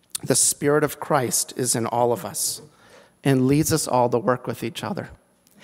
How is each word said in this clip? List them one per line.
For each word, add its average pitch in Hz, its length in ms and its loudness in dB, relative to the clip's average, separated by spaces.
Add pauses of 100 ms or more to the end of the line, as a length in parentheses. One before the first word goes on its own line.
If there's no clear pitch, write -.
(240)
The 131 100 0
Spirit 147 500 2
of - 160 -6
Christ 123 540 -2
is 127 220 -2
in 117 100 -2
all 120 260 2
of 104 120 -2
us - 380 -6 (600)
and 131 240 4
leads 156 280 2
us 151 120 -2
all 123 220 2
to 123 100 2
work 120 280 0
with 120 180 -6
each - 180 -8
other. - 280 -8 (540)